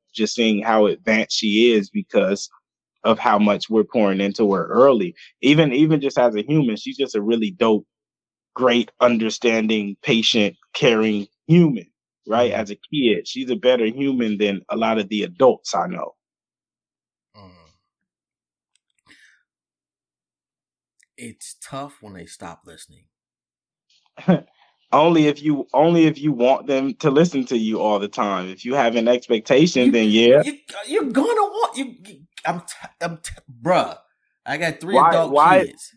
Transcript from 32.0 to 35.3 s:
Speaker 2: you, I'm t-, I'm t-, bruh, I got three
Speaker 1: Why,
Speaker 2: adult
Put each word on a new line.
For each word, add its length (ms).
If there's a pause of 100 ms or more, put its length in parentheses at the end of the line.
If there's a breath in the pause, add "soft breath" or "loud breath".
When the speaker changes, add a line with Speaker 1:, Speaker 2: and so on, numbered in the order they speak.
Speaker 2:
you, 120 (260)
I'm 140
t-, 280 (140)
I'm 160
t-, 140 (320)
bruh, 340 (480)
I 120
got 220
three 140
Speaker 1:
Why, 160
Speaker 2:
adult 240